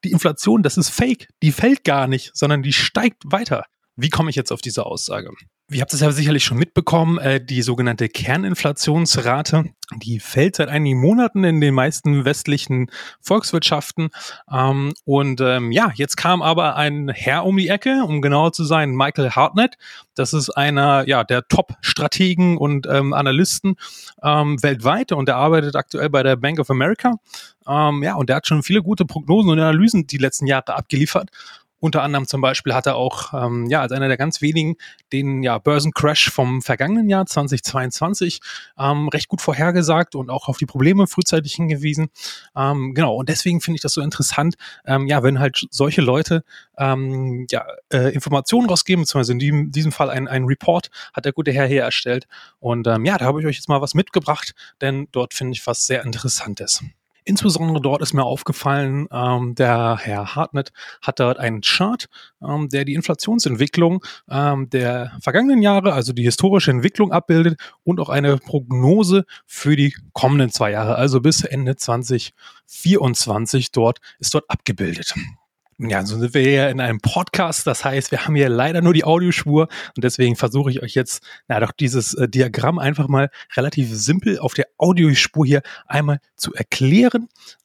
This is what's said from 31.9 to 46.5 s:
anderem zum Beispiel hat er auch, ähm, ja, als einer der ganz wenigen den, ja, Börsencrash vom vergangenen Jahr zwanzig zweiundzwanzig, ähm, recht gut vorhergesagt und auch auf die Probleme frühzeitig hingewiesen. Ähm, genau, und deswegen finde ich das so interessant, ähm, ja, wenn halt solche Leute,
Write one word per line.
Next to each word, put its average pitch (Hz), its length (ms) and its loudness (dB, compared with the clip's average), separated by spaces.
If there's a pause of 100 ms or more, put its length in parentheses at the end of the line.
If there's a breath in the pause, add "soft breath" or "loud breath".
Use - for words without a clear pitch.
anderem 139 240 -2
zum 139 140 -6
Beispiel 131 340 -2
hat 127 120 -2
er 135 100 0
auch, - 380 -6
ähm, 120 320 -4
ja, 143 160 0
als 123 100 -4
einer 135 160 -2
der 131 80 2
ganz 147 260 -4
wenigen 156 360 0 (340 loud breath)
den, 135 320 -2
ja, 120 140 0
Börsencrash 147 720 0
vom 127 320 -2
vergangenen 202 480 0
Jahr 190 160 2
zwanzig 139 400 -2
zweiundzwanzig, 160 760 -4 (400 loud breath)
ähm, 147 300 0
recht 147 180 -6
gut - 140 -6
vorhergesagt 165 720 0
und 131 140 -8
auch 131 180 -6
auf 135 100 -4
die - 80 -2
Probleme 175 420 4
frühzeitig 160 480 -2
hingewiesen. 151 520 -2 (480 loud breath)
Ähm, 135 380 -2
genau, 127 220 2
und 123 120 -6
deswegen 170 320 0
finde 160 160 -4
ich 151 60 -8
das 147 100 -4
so - 80 -4
interessant, 151 560 -2 (300 loud breath)
ähm, 135 220 0
ja, 143 160 2
wenn 135 160 2
halt 135 320 0
solche 147 280 0
Leute, 156 460 2 (320 loud breath)